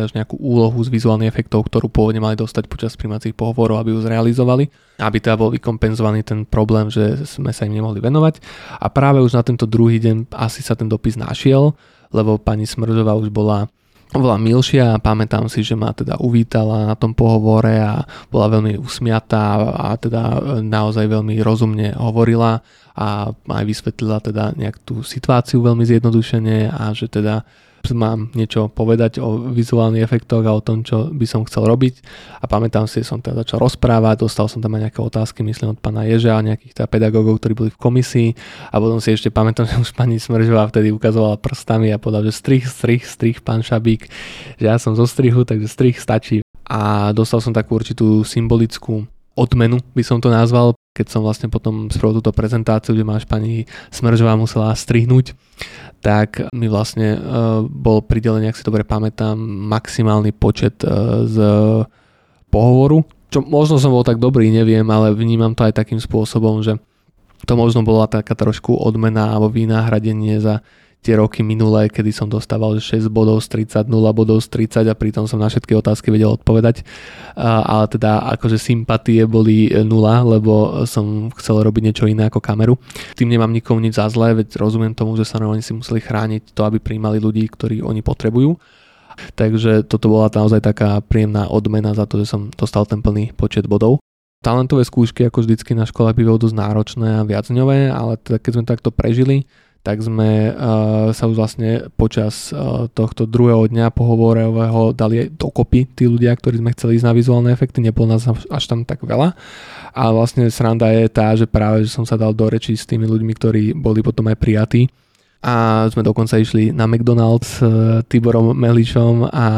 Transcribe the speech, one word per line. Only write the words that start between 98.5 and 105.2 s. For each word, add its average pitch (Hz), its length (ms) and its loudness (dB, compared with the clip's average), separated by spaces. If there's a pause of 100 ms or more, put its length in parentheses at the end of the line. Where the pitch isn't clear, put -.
sme 117 160 -2
takto 117 240 -2
prežili, 131 560 0 (380)
tak 107 160 -4
sme, 110 480 0
e, - 20 -6 (640)
sa - 160 -6
už 113 80 0
vlastne 113 560 -4
počas, - 560 -2
e, 151 80 -8 (320)
tohto 110 400 -4
druhého 117 400 4
dňa 117 240 0
pohovorového 113 1040 2
dali 117 320 0